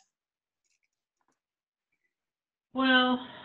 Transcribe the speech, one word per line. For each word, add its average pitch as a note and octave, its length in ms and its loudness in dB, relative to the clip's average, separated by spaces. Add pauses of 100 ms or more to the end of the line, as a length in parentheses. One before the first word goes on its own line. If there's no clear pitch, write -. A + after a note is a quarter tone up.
(2750)
Well, B3+ 440 2 (260)